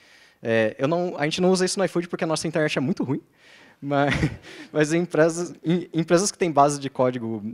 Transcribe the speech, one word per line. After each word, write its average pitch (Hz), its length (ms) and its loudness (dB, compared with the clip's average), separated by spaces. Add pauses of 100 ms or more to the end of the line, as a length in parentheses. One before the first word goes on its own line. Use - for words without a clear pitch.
(420)
É, 113 360 0
eu 135 100 -2
não, 175 300 -2
a 143 60 -4
gente 156 180 -2
não 180 80 4
usa 185 160 2
isso 180 140 -2
no 190 60 2
iFood 175 220 -2
porque - 180 -6
a - 20 -2
nossa 160 200 -2
internet 156 300 0
é 156 40 0
muito 139 220 -2
ruim, 139 180 -4 (600)
mas, 139 320 2 (260)
<laughs> - 320 -20
mas 151 220 2
em 170 80 2
empresas, 165 520 0 (100)
em, 170 300 0
empresas 170 380 2
que - 60 -20
têm 180 120 0
bases 143 300 4
de 139 100 -8
código 117 540 -2 (100)